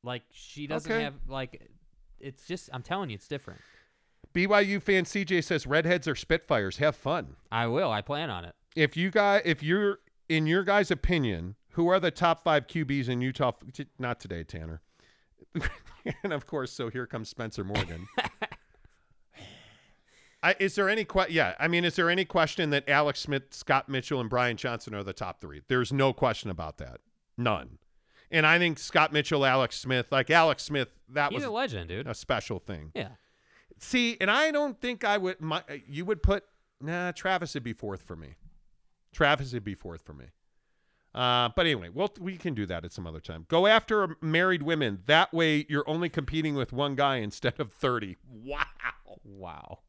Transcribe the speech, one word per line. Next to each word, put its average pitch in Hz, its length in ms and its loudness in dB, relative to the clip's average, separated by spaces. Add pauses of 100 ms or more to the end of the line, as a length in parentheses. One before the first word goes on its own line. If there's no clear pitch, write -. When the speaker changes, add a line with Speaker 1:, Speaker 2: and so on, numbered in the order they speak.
Speaker 1:
Like, 123 300 -8
she - 340 -14
doesn't 156 240 -6
Speaker 2:
Okay. 220 140 -2
Speaker 1:
have, 143 100 -8 (140)
like, 131 420 -10 (480)
it's - 260 -16
just, 175 280 -10
I'm 127 100 -10
telling 185 280 -4
you, 107 40 -6
it's - 140 -14
different. 135 320 -10 (720)
Speaker 2:
B 185 160 2
Y 208 140 6
U 202 180 2
fan 190 240 2
C 196 200 -4
J 170 160 2
says, 156 240 -2
"Redheads 160 440 2
are 143 80 0
Spitfires. 113 600 0
Have 147 180 2
fun." 131 400 -4 (160)
Speaker 1:
I 117 160 0
will. 131 240 0
I 107 80 0
plan 143 300 -6
on 87 140 -8
it. 85 120 -16 (180)
Speaker 2:
If 156 220 2
you 175 160 0
guys, 202 320 4
if 160 180 0
you're, 202 380 2 (280)
in 160 200 2
your 180 160 4
guys' 202 260 4
opinion, 113 640 0 (200)
who 170 120 4
are 185 140 6
the 170 100 2
top 170 320 2
five 151 240 4
Q 160 180 -4
Bs 135 240 0
in 123 120 0
Utah? 127 320 0 (100)
F-, 127 100 -18
t-, 143 140 -12 (100)
not 123 220 -6
today, 87 240 -10
Tanner. 80 380 -10 (760)
<laughs> 156 80 -4 (600)
And 196 80 -2
of 143 140 -6
course, 135 260 -6
so 120 160 -6
here 120 180 -8
comes 113 220 -10
Spencer 110 360 -8
Morgan. 92 480 -6
<laughs> - 60 -4 (2250)
I, 180 180 4
is 196 160 0
there 196 120 2
any 214 160 0
que-, 185 260 2
yeah, 139 280 2
I 151 80 0
mean, 175 180 2
is 170 120 2
there 170 120 4
any 180 160 2
question 160 460 2
that 143 180 0
Alex 143 320 4
Smith, 139 300 -2
Scott - 380 0
Mitchell, 135 320 -2
and 113 100 -4
Brian 123 260 0
Johnson 117 380 -8
are 101 80 -6
the 95 100 -2
top - 280 -8
three? 73 260 -14
There's 127 260 2
no 135 200 6
question 117 360 0
about 82 300 -8
that. 62 220 -14 (360)
None. 87 420 -2 (520)
And 156 160 2
I 165 120 6
think 170 200 2
Scott - 340 2
Mitchell, 147 320 2
Alex 131 360 4
Smith, 127 320 -2
like, 135 180 2
Alex 160 320 6
Smith, 143 260 -4 (200)
that 143 240 -2
Speaker 1:
He's - 60 -4
Speaker 2:
was 285 60 -6
Speaker 1:
a 247 60 -6
legend, 175 380 -6
dude. 95 180 -8
Speaker 2:
a 110 80 -8
special 110 460 -4
thing. 78 340 -12
Speaker 1:
Yeah. - 140 -6 (720)
Speaker 2:
See, 233 420 0
and 190 100 2
I 294 220 4
don't 294 280 -2
think 247 220 -4
I 208 160 2
would, 185 220 -4
my, 156 220 -4 (260)
you 143 160 -8
would 196 180 -2
put, 196 220 4 (360)
nah, 175 320 -4
Travis 180 420 -2
would 131 100 -6
be 117 80 -6
fourth 101 300 -8
for - 140 -12
me. 78 200 -18 (760)
Travis 143 420 2
would 110 100 -6
be 101 100 -6
fourth 85 280 -14
for - 100 -20
me. 65 140 -18 (880)
Uh, 123 420 2
but 175 100 2
anyway, 107 260 0
we'll, 180 280 -2
we 185 160 -8
can 160 180 -4
do 107 120 -2
that 85 180 -6
at 85 80 -10
some 90 140 -10
other 80 120 -10
time. 80 300 -14
Go 175 180 4
after 214 540 4
married 165 420 2
women. 139 440 0
That 156 260 6
way, 156 360 2
you're 147 200 0
only 165 220 -2
competing 156 440 -2
with 127 180 -2
one 139 220 -2
guy 139 220 2
instead 113 420 -4
of 123 140 -6
thirty. 113 440 -2 (140)
Wow. 135 360 -6 (580)
Speaker 1:
Wow. 92 540 -16 (100)